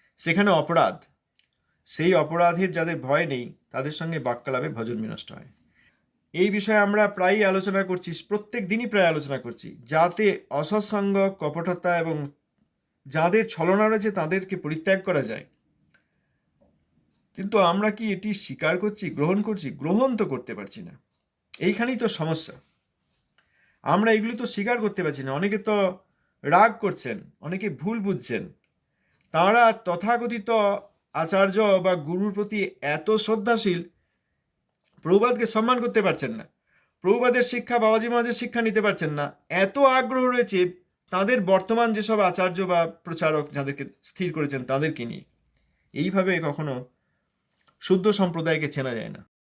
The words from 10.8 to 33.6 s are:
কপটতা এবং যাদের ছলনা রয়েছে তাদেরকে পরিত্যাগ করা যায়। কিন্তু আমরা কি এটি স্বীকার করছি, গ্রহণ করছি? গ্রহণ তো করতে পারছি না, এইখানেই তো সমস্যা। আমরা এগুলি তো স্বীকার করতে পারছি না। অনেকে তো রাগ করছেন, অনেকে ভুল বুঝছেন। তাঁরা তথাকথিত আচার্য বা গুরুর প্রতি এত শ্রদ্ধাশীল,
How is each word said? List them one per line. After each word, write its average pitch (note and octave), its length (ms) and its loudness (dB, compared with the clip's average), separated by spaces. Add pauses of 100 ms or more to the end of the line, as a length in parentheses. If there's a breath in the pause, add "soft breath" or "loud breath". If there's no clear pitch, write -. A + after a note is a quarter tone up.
কপটতা E3+ 600 -2
এবং D#3+ 280 -2 (800)
যাদের F3 420 2
ছলনা F#3+ 400 2
রয়েছে A3 220 0
তাদেরকে F#3 460 -2
পরিত্যাগ F3+ 480 -2
করা D#3 180 0
যায়। A2 220 -8 (1900)
কিন্তু G3+ 220 0
আমরা G3 320 4
কি G#3+ 220 -4
এটি G3 220 -4
স্বীকার D#3+ 440 -2
করছি, G3+ 320 -4
গ্রহণ F3 320 0
করছি? F3 280 -6
গ্রহণ G3 460 0
তো G#3+ 100 0
করতে B2+ 280 -6
পারছি G2+ 280 -14
না, E2+ 180 -20 (580)
এইখানেই A3+ 380 0
তো A#3 120 -2
সমস্যা। D#3+ 440 -4 (1300)
আমরা G#3 300 4
এগুলি A3 240 0
তো A#3+ 100 -6
স্বীকার G#3+ 320 -2
করতে G#3 240 -2
পারছি C#3 200 -4
না। C3+ 100 -4
অনেকে G3+ 260 -2
তো G3+ 400 0 (440)
রাগ G3 360 4
করছেন, C3 420 -6 (200)
অনেকে F#3 300 -6
ভুল E3+ 300 -6
বুঝছেন। B2 520 -4 (800)
তাঁরা A3 420 6
তথাকথিত A3 760 -4 (640)
আচার্য G3 720 4
বা F#3 100 4
গুরুর F3+ 400 -2
প্রতি G3+ 360 -4 (100)
এত D3+ 300 -2
শ্রদ্ধাশীল, G#3+ 760 0 (1160)